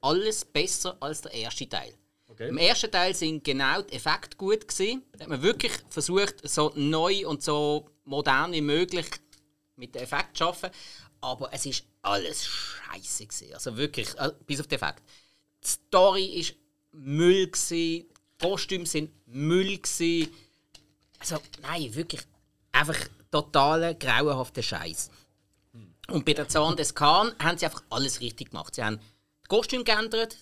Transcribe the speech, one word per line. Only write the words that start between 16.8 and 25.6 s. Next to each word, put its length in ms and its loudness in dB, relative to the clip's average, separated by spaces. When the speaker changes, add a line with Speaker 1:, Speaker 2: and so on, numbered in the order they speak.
Speaker 1:
Müll 560 4
gewesen, 220 -4
die 0 -
Kostüme 460 -2
sind 260 -4
Müll 520 0
gewesen. 540 0
Also 180 -6
nein, 320 -6
wirklich 280 -8
einfach 260 2
totaler, 640 2
grauenhafter 680 0
Scheiß. 460 -6